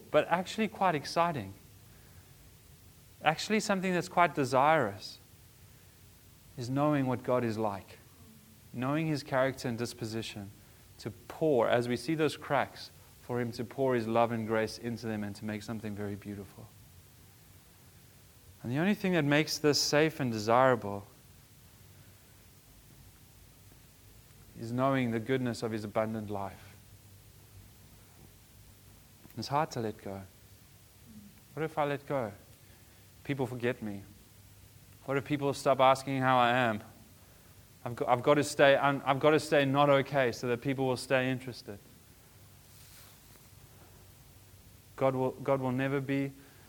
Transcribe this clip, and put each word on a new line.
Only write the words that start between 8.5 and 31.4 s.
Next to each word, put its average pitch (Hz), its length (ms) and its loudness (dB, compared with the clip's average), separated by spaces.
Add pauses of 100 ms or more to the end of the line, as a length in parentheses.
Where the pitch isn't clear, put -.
knowing 139 340 -2
His 147 160 -2
character 131 460 0
and 117 80 -4
disposition 110 760 -8 (480)
to 113 120 -10 (180)
pour, 127 400 2
as 120 180 4
we 123 100 0
see 160 180 -4
those 151 220 0
cracks, - 540 -4 (300)
for 120 180 -6
Him 120 140 -4
to 120 120 -8
pour 131 300 -2
His 113 120 0
love 117 260 2
and 113 140 -4
grace 110 320 -2
into 117 280 -8
them 107 160 -4
and 104 140 -8
to - 80 -12
make 107 180 -8
something 107 320 -10
very 101 200 -8
beautiful. 101 520 -14 (2000)
And 117 100 -6
the 139 60 0
only 190 160 2
thing 190 180 0
that 160 120 2
makes 147 340 2
this 143 200 2
safe 156 400 2
and 123 140 -2
desirable 110 720 2 (3500)
is 113 140 -8
knowing 131 380 2
the 113 100 -2
goodness 123 420 -2
of 113 100 -4
His 107 120 -6
abundant 110 460 -4
life. 98 340 -8 (2750)
It's 113 100 -8
hard 151 240 -2
to 123 100 -6
let 107 220 -6
go. 98 180 -10 (1300)